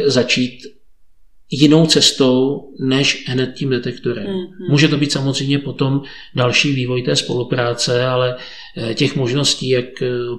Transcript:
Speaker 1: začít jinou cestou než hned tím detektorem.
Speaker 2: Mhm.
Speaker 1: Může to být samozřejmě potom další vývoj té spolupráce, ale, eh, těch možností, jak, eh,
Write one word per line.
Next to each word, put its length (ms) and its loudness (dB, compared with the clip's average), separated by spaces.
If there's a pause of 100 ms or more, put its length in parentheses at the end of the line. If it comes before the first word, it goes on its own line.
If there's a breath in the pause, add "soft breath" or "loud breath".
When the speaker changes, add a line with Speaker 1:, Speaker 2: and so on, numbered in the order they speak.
Speaker 1:
začít 540 0 (920)
jinou 340 6
cestou 840 2 (100)
než 480 0
hned 260 -2
tím 160 -4
detektorem. 580 -4
Speaker 2:
Mhm. 180 -6 (240)
Speaker 1:
Může 180 4
to 100 2
být 140 0
samozřejmě 480 -2
potom 420 -2 (340 loud breath)
další 380 2
vývoj 280 -2
té 140 0
spolupráce, 920 -2
ale, 300 0 (420 loud breath)
eh, 160 -4
těch 220 0
možností, 540 0
jak, 320 -2
eh, 80 -2 (300)